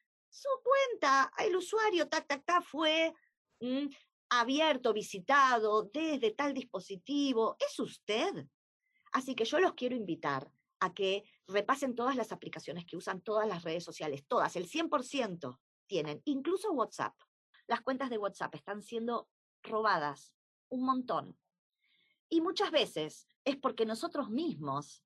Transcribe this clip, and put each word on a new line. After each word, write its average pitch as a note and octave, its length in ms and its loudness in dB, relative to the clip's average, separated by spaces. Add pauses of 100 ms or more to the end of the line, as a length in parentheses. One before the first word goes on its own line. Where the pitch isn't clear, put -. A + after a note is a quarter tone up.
(280)
"Su - 200 -10 (140)
cuenta, A4+ 760 4
el F#4 180 2
usuario, F#4 520 2
tac, D#4 180 -2
tac, C#4 180 -4
tac, F4 200 4
fue, D#4+ 500 2 (460)
mm, C4 260 -2 (420)
abierto, C4 640 2
visitado A3 920 4
desde C4+ 480 0
tal C#4+ 200 0
dispositivo, B3 1080 -2
¿es C#5+ 180 -2
usted?". A3+ 720 -2 (640)
Así C4 200 -2
que A3+ 100 -2
yo D4 160 2
los F#4 140 4
quiero B3 200 -2
invitar D#3+ 560 -4 (300)
a F#3 140 -2
que G3 300 0 (220)
repasen A#3 480 0
todas B3 220 0
las A3 160 -2
aplicaciones E3 540 -10
que E3 100 -10
usan, F#3+ 240 -8
todas G#3+ 260 0
las F3 160 -2
redes E3+ 220 -4
sociales, D3 420 -6
todas, F3 300 2
el E3+ 100 -2
cien D#4+ 220 -2
por C4+ 160 0
ciento F#3 560 -4 (260)
tienen, D#3+ 380 -4
incluso E4+ 480 0
WhatsApp. G#3 420 -2 (520)
Las A#3 160 0
cuentas C4 260 -4
de A#3 80 -4
WhatsApp G3 380 -4
están G#3 260 -10
siendo A#3 480 -6 (340)
robadas F#3 680 -2 (380)
un B3+ 160 -2
montón. B3+ 520 -2 (920)
Y E4 100 4
muchas F#4 300 0
veces E3+ 560 0 (180)
es C#4 140 0
porque A#3+ 260 0
nosotros A#3 460 -4
mismos, D3+ 760 -4